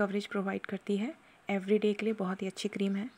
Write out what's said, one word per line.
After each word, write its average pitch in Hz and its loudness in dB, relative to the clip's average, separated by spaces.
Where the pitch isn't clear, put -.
coverage 196 0
provide 196 -2
करती 202 -2
है, 233 -2
एवरीडे 202 4
के 208 -2
लिए 220 2
बहुत 190 -2
ही 190 -2
अच्छी 190 -4
cream 196 0
है। 208 -4